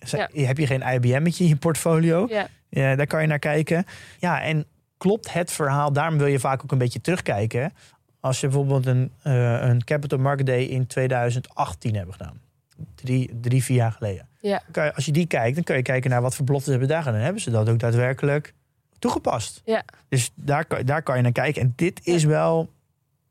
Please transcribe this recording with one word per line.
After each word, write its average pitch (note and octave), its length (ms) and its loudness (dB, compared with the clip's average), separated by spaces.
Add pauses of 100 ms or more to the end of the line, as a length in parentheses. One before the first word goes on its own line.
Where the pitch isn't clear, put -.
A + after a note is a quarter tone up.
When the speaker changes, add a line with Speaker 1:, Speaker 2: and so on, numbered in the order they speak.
Speaker 1:
ze-, - 320 -4
Speaker 2:
Ja. D3 140 0
Speaker 1:
heb B2+ 120 0
je D3+ 80 0
geen C3 160 0 (120)
I C3 40 2
B B2 220 2
M'tje E3+ 240 0
in E3+ 60 6
je D3+ 60 4
portfolio? E3 720 2
Speaker 2:
Ja. G#3 180 -2 (220)
Speaker 1:
Ja, C3+ 260 2
daar C#3+ 120 2
kan D#3+ 140 -2
je D#3 60 2
naar D3 120 2
kijken. D#3+ 460 0 (340)
Ja, E3 240 -2
en D3+ 220 -2 (340)
klopt G#3+ 340 0
het E3+ 200 -2
verhaal? C#3+ 400 0
Daarom D3+ 260 0
wil C#3+ 80 2
je C#3 120 2
vaak C3+ 240 -2
ook C#3 100 -12
een C3+ 60 2
beetje B2 220 0
terugkijken. B2+ 720 -2 (480)
Als C3 200 -2
je D3 60 -2
bijvoorbeeld C3+ 400 0
een, B2+ 260 0 (100)
eh, B2 380 2
een B2 240 4
Capital D3 340 -2
Market C3+ 280 0
Day B2+ 160 2
in C3 240 -2
tweeduizend B2 680 -2
achttien B2 420 -4
hebben F#2 180 -8
gedaan. - 260 -16 (540)
Drie, B2+ 360 -4 (100)
drie, B2 240 0
vier B2+ 120 0
jaar A2+ 160 2
geleden. G#2 360 -8 (120)
Speaker 2:
Ja. G3+ 220 -2
Speaker 1:
Dan - 100 -20
kan D#3+ 120 0
je, D3+ 100 0
als C3 120 -4
je D3+ 60 -2
die E3 140 2
kijkt, B2 280 0
dan E3+ 100 -2
kun D#3+ 120 0
je C3 60 0
kijken B2+ 280 0
naar B2 120 2
wat B2+ 120 -2
voor C#3+ 100 -4
beloftes C#3 260 0
hebben C3 180 2
daar D#3+ 140 0
gedaan. A2+ 180 -2
Hebben F#3 220 -2
ze - 80 -6
dat A2 180 2
ook A2+ 100 2
daadwerkelijk B2+ 760 0 (440)
toegepast? - 640 -4
Speaker 2:
Ja. A3 180 -2 (260)
Speaker 1:
Dus B2+ 260 0
daar C#3+ 300 -2
kan, C3 200 -4
daar D3 180 0
kan C3+ 140 -2
je B2+ 60 2
naar B2 100 2
kijken. C#3 300 0
En B2+ 140 2
dit - 280 -2
Speaker 2:
Ja. E3+ 100 0
Speaker 1:
is D#3+ 100 2
wel... D#3+ 440 2 (640)